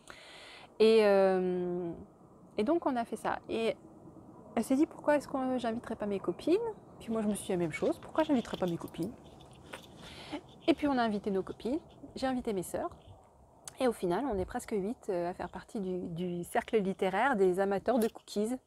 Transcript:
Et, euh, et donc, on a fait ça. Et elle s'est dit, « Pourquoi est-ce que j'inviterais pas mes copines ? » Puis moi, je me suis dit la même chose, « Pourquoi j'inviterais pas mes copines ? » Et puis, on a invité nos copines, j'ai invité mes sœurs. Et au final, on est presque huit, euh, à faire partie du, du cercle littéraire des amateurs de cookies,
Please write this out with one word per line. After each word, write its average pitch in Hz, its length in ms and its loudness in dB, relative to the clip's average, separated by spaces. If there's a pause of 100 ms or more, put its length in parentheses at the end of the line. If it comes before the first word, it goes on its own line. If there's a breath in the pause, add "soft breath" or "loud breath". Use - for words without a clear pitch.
(800 loud breath)
Et, 220 260 8
euh, 180 840 4 (680)
et 214 80 0
donc, 330 200 0
on 262 120 0
a 233 80 -2
fait 226 100 -8
ça. - 320 -4
Et 226 300 -2 (760)
elle 226 100 0
s'est 269 100 2
dit, « 311 120 6
Pourquoi - 280 0
est-ce 269 140 -2
que 254 280 -2
j'inviterais 233 380 -4
pas 214 100 -6
mes 202 140 -2
copines ? » 294 380 0 (420)
Puis 226 140 -6
moi, 220 80 0
je 208 80 0
me 208 40 2
suis - 120 -6
dit 208 80 -4
la 180 40 2
même 170 140 0
chose, « 254 300 0
Pourquoi - 240 0
j'inviterais 240 320 0
pas 185 100 0
mes 170 100 -2
copines ? » 185 340 -8 (1600 loud breath)
Et 320 60 4
puis, 294 160 0
on 262 80 0
a 240 40 2
invité 208 300 -2
nos 190 120 0
copines, 269 360 -4 (380)
j'ai 262 100 -2
invité 247 240 -2
mes 185 100 -2
sœurs. - 280 -6 (920)
Et 254 80 2
au 233 40 4
final, 196 400 -2
on 202 60 -2
est 185 80 0
presque - 260 -8
huit, 208 380 -4
euh, 175 220 -2
à - 20 -8
faire 180 160 -8
partie - 300 -10
du, 185 180 -4
du 175 460 -4
cercle - 340 0
littéraire 196 580 2
des 185 240 4
amateurs 196 380 2
de 220 100 4
cookies, 220 480 -4 (120)